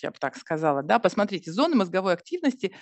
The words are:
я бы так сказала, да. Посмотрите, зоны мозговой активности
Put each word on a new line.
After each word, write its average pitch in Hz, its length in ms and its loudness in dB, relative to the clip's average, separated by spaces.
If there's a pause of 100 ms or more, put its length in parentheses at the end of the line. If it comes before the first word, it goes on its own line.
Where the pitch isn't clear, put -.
я - 80 -6
бы - 80 -20
так 139 160 -6
сказала, 156 480 0
да. 214 160 4
Посмотрите, 196 520 -2
зоны 285 240 2
мозговой 185 380 2
активности 269 680 -4